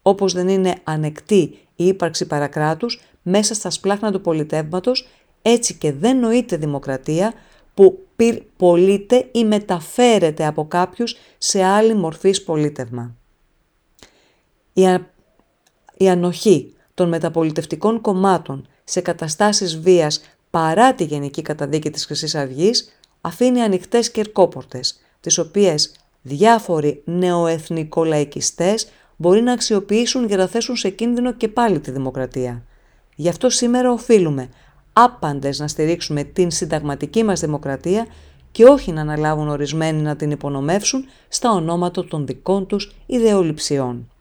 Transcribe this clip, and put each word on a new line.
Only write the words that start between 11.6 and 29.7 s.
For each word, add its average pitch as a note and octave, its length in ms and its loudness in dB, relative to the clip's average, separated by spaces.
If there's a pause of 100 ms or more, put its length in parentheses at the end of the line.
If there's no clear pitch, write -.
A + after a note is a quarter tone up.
άλλη G#3+ 320 4
μορφής F#3+ 480 0
πολίτευμα. B2 720 -6 (1600)
Η F#3 140 4
α-, F3+ 220 0 (880)
η F#3+ 120 4
ανοχή F3 640 2 (200)
των F3+ 140 0
μεταπολιτευτικών E3 960 -2
κομμάτων F#3 680 -2 (160)
σε - 180 -4
καταστάσεις F3 800 -2
βίας E3 420 2 (280)
παρά E3+ 440 2
τη G3+ 100 -4
γενική C#3+ 380 -6
καταδίκη D3+ 480 -4
της - 160 -8
Χρυσής D3+ 300 -6
Αυγής D3+ 640 -2 (220)
αφήνει B3 400 0
ανοιχτές A3+ 500 0
κερκόπορτες, E3 880 -2 (200)
τις - 180 -2
οποίες E3 540 0 (300)
διάφοροι D#3 840 0
νεοεθνικολαϊκιστές E3 1800 -2 (280)
μπορεί F#3 260 4
να B3 120 2
αξιοποιήσουν A3+ 720 0